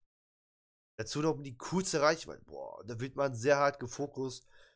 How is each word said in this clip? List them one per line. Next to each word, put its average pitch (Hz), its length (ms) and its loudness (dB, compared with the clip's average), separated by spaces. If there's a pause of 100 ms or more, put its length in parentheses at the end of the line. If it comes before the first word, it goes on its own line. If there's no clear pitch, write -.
(1000)
Dazu 143 240 -4
noch 151 200 0
die 135 140 -12
kurze 170 460 0
Reichweite. 147 420 2
Boah, 67 400 -12
da 110 160 -8
wird 135 160 -6
man 139 180 2
sehr 131 220 6
hart 143 240 4
gefokust. 131 680 -6 (300)